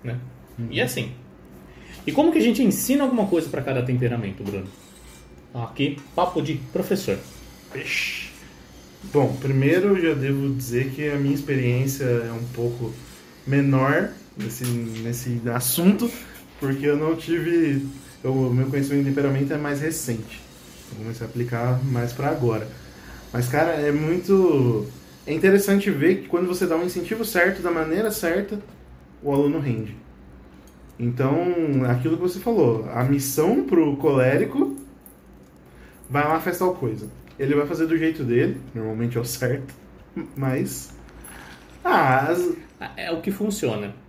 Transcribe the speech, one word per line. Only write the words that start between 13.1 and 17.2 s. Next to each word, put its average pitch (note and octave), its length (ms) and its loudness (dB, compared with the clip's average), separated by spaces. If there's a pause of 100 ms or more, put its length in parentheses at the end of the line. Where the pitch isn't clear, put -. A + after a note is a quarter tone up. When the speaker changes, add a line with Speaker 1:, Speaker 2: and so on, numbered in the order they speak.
Speaker 2:
menor C#3 640 2 (260)
nesse, B2 300 -8
nesse A#2 760 -4 (140)
assunto, G3 560 2 (500)
porque C3+ 280 -2
eu D3 100 4
não D#3 180 0
tive, D#3+ 680 0 (380)